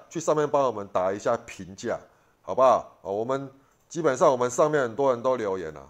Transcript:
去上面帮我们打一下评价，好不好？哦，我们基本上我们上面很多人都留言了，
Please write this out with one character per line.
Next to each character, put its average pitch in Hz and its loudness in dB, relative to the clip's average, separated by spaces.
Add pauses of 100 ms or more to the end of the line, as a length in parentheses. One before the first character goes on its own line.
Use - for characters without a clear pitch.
(100)
去 165 -8
上 151 0
面 151 0
帮 143 0
我 127 0
们 104 -8
打 95 0
一 101 -4
下 120 -2 (120)
评 95 -16
价， 101 -6 (440)
好 - -8
不 127 2
好？ 123 4
哦， 95 -6
我 110 -4
们 135 -4 (380)
基 156 -8
本 147 2
上 160 6
我 131 2
们 123 0
上 151 2
面 151 2
很 117 -4
多 139 2
人 120 0
都 127 0
留 98 -2
言 80 -8
了， 71 -16